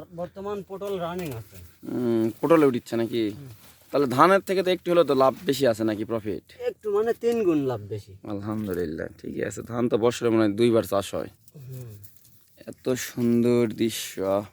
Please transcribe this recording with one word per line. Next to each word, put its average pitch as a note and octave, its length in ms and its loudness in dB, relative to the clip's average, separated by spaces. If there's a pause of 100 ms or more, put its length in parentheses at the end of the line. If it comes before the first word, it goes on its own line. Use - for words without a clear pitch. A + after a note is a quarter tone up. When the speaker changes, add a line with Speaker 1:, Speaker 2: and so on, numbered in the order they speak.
(160)
Speaker 1:
বর্তমান G3 520 -10
পটল G3 300 -8
রানিং E3+ 340 -6
আছে। A2+ 240 -14 (300)
Speaker 2:
হুম, A#2 440 0 (100)
পটলে D3+ 260 6
উঠিচ্ছে A#2+ 300 -2
নাকি? A2+ 340 -2
Speaker 1:
হুম। C3+ 180 -14 (420)
Speaker 2:
তাহলে C#3 160 2
ধানের D#3+ 340 4
থেকে F#3+ 220 -2
তো F3+ 80 0
একটু F3+ 200 -2
হলেও E3+ 140 6
তো C#3 100 2
লাভ C3 200 4 (120)
বেশি C#3 200 2
আছে A2 180 2
নাকি, A2 200 0
প্রফিট? G#2+ 400 -6 (160)
Speaker 1:
একটু G#3+ 300 -6
মানে G#3+ 220 0
তিন A#3 320 0
গুণ E3 140 4
লাভ B2+ 220 0
বেশি। G2+ 320 -10 (100)
Speaker 2:
আলহামদুলিল্লাহ, G2+ 840 -4
ঠিকই - 380 -10
আছে। - 180 -6
ধান A#2 260 -2
তো A#2+ 100 2
বছরে A#2+ 300 2
মনে A2+ 100 6
হয় G#2+ 140 4
দুইবার A2+ 300 4
চাষ G2 320 -2
হয়। F2+ 140 -6 (260)
Speaker 1:
হুম। B2+ 380 -16 (760)
Speaker 2:
এত B2+ 280 -4
সুন্দর A#2+ 720 2
দৃশ্য, G#2+ 540 -4
আহ, G2 300 2